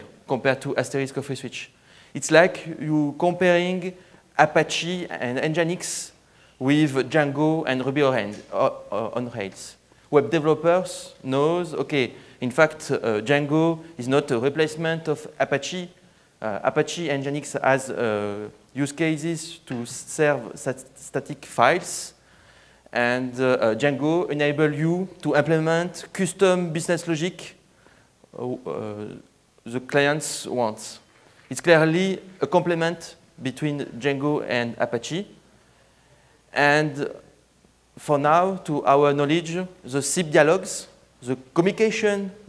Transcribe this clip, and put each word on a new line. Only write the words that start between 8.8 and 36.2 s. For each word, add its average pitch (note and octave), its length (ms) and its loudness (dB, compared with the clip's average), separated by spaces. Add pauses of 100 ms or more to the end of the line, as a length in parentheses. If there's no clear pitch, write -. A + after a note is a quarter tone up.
uh, G#2+ 220 -2
on A#2+ 180 -6
Rails. G2+ 460 -10 (340)
Web C#3 180 4
developers D#3+ 960 0
knows, D3+ 500 0
okay, C3+ 400 0 (260)
in B2 120 -4
fact, D#3 400 2
uh, A2 300 0
Django D3 580 2 (180)
is A#2+ 100 -8
not C#3+ 220 2
a B2+ 80 0
replacement D#3+ 720 -2
of D3 200 -4 (120)
Apache. F3 500 -4 (520)
Uh, G#2 220 -4
Apache D3+ 440 -2
Nginx C#3+ 540 -4
has, C3 300 2
uh, G#2 580 -4 (240)
use - 180 -4
cases D#3+ 680 -4
to A#2+ 260 -8
serve C#3 680 -2
stat-, - 420 -8
static - 480 -10
files. - 680 2 (760)
And, B2 480 0
uh, C3 60 2
uh, A2+ 300 4
Django D3 540 0
enable D3 440 2
you E3+ 340 0 (140)
to D3 140 0
implement D#3+ 760 0
custom F3+ 640 2
business E3+ 340 -2
logic, E3+ 480 -4 (840)
uh, B2 160 -6
uh, G#2+ 520 -8 (580)
the A#2 180 -8
clients C#3+ 640 0
wants. A2+ 520 -4 (500)
It's C3 120 -8
clearly E3+ 580 4 (220)
a F3 60 0
complement E3+ 680 -2 (260)
between C#3 440 -4
Django C#3 600 -2
and A#2+ 340 -2
Apache. C3+ 480 -4 (1200)